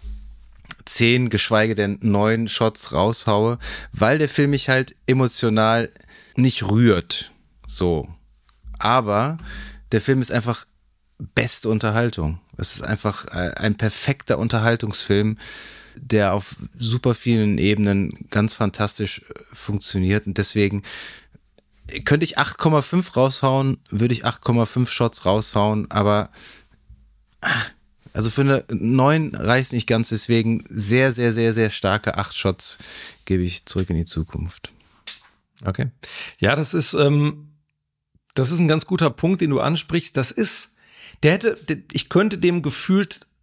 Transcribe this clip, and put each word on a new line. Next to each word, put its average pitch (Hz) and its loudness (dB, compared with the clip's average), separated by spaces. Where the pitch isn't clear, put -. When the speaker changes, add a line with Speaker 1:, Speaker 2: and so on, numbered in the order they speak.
Speaker 1:
zehn, 120 4
geschweige 110 2
denn 101 0
neun 110 2
Shots - -2
raushaue, 107 2
weil 123 2
der 151 0
Film 143 2
mich 143 0
halt 131 0
emotional 117 2
nicht 123 2
rührt. 104 2
So. 82 -2
Aber 117 0
der 113 2
Film 131 0
ist 120 -2
einfach 117 -2
beste - 0
Unterhaltung. 107 0
Es - -2
ist - 0
einfach, - -4
äh, 90 -6
ein 107 -2
perfekter - -2
Unterhaltungsfilm, 110 0
der 101 2
auf - -6
super 120 0
vielen 107 2
Ebenen 101 0
ganz 107 2
fantastisch, 104 -2
äh, - -18
funktioniert. 98 -2
Und 98 -4
deswegen 101 0
könnte 151 2
ich - -2
acht - -2
Komma 156 4
fünf - -2
raushauen, 135 2
würde 120 0
ich 117 -4
acht 117 -2
Komma 117 2
fünf 123 -2
Shots - -2
raushauen, 107 0
aber, 104 0
ah, - -4
also 110 0
für 139 0
eine 139 2
neun 131 2
reicht's 127 0
nicht 120 -2
ganz, 113 2
deswegen 113 0
sehr, 120 2
sehr, 120 0
sehr, 113 2
sehr 110 2
starke 104 -2
acht - -6
Shots - -2
gebe 92 0
ich 87 -4
Zurück 95 -2
in 82 0
die 82 0
Zukunft. - -8
Speaker 2:
Okay. 120 -4
Ja, 117 2
das 151 -2
ist, 165 2
ähm, 147 2
das 131 0
ist 170 -2
ein 170 4
ganz 156 0
guter 165 0
Punkt, 170 -2
den 160 0
du 135 0
ansprichst. 160 -4
Das 131 -2
ist, - -2
der 151 6
hätte, 208 0
der, 151 -4
ich - -4
könnte 202 2
dem 175 2
gefühlt 190 0